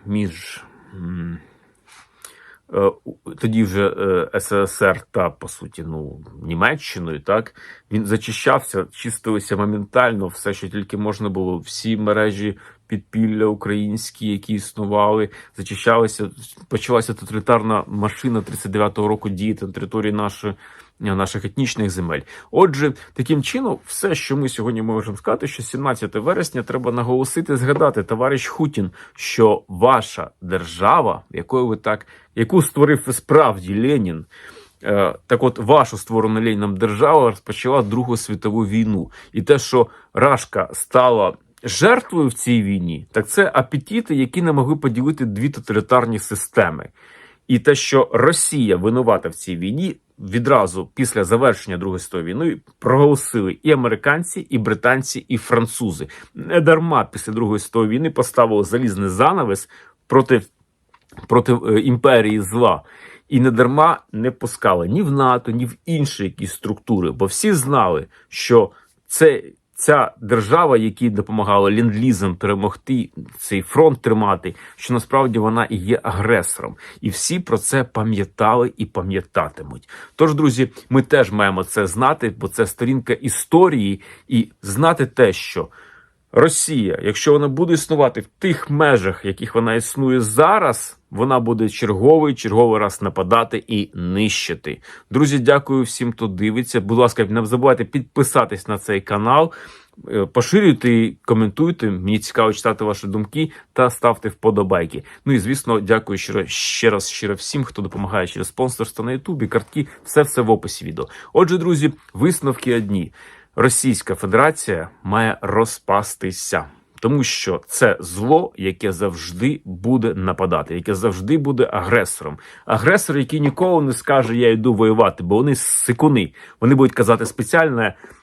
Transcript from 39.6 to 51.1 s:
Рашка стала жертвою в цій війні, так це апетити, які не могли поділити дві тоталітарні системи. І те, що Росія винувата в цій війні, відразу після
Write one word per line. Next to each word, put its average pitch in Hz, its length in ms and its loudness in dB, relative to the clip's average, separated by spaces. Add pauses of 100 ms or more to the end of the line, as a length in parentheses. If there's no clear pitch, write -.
Рашка 120 600 0
стала 120 600 2 (300)
жертвою 170 640 2
в 113 60 -2
цій 120 300 0
війні, 98 480 -4
так 107 160 -2
це - 260 2
апетити, 151 640 -2
які 135 260 -2
не 165 100 2
могли 143 240 2
поділити 135 500 -2
дві 110 240 -4
тоталітарні 113 720 0
системи. - 720 -2 (580)
І 123 120 2
те, 143 160 4
що - 380 2
Росія 123 640 2
винувата 110 520 0
в 80 60 -14
цій 90 220 -10
війні, 135 380 -6 (240)
відразу 101 760 0
після 120 280 0